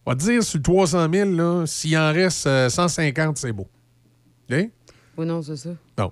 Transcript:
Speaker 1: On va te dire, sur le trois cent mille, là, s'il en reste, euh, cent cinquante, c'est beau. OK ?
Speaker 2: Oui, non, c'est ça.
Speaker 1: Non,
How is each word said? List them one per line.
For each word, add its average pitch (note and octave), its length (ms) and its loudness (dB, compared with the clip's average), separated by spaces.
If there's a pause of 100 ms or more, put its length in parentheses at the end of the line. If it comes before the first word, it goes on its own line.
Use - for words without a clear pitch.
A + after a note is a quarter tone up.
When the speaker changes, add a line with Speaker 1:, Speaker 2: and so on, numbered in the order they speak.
Speaker 1:
On - 60 -2
va B2+ 60 0
te C#3+ 60 -4
dire, A#3 200 2
sur - 140 -4
le C#3 60 -4
trois F3+ 240 4
cent E3 200 2
mille, G3 260 2
là, E3+ 320 0
s'il D#3 320 -2
en D#3 140 2
reste, F3+ 340 0
euh, C3 220 4
cent F3 220 0
cinquante, D#3 480 -2
c'est A#2+ 160 -6
beau. G2 160 -10 (800)
OK ? F3+ 180 0 (460)
Speaker 2:
Oui, E3 100 -6
non, E3+ 160 -4
c'est D3+ 140 -10
ça. D3 140 -12 (280)
Speaker 1:
Non, G2 140 -2